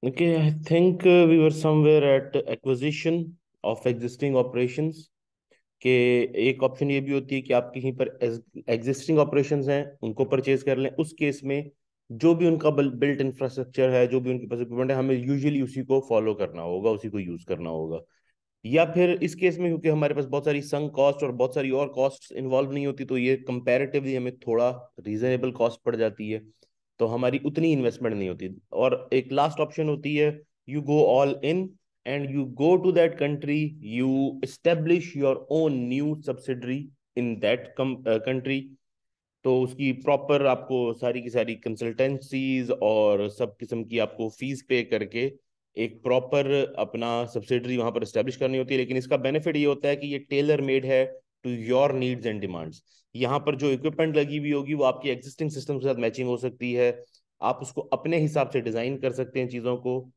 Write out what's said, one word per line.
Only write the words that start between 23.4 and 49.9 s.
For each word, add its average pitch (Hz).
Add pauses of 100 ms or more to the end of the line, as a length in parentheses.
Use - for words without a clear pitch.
comparatively 131
हमें 127
थोड़ा 120
रीजनेबल 120
कॉस्ट 120
पड़ 117
जाती 110
है, 107 (580)
तो 117
हमारी 123
उतनी 160
इन्वेस्टमेंट 123
नहीं 98
होती। 92 (100)
और 123
एक 131
लास्ट 147
ऑप्शन 151
होती 147
है, 151 (280)
you 143
go 147
all 135 (160)
in 180 (400)
and 139
you 139 (160)
go 175
to 180
that 165 (100)
country, 147 (300)
you 135 (140)
establish 165 (120)
your 135 (160)
own 143
new 147 (140)
subsidiary 127 (340)
in 117
that 110 (220)
com-, 131
uh, 110
country। 131 (840)
तो 131
उसकी 131
प्रॉपर 139
आपको 123
सारी 123
की 120
सारी 113
कंसल्टेंसीज 131
और 104
सब 104
किस्म 117
की 113
आपको 110
फीस 131
पे 123
करके 120 (260)
एक -
प्रॉपर 135
अपना 117
सब्सिडरी 120
वहां 117
पर 113
एस्टैब्लिश 127
करनी 131
होती 131
है। 131
लेकिन 127
इसका 131
बेनिफिट 151
ये 147
होता 143
है 143